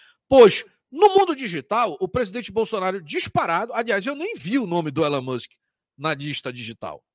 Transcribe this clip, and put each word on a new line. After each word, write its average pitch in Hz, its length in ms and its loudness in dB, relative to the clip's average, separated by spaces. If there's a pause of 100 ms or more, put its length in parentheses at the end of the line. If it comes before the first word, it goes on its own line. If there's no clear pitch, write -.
(280)
Pois, - 380 8 (260)
no 370 180 4
mundo 381 260 4
digital, 202 640 -4
o 190 80 -4
presidente 214 440 -4
Bolsonaro 196 500 -4
disparado, 214 720 -4
aliás, 220 320 -2
eu 196 100 -4
nem 403 200 -8
vi 190 220 -4
o 233 100 -2
nome 170 220 -2
do 151 160 0
Elon 143 160 -2
Musk 127 300 -8 (460)
na 151 160 -4
lista 139 380 -8
digital. 110 520 -14 (120)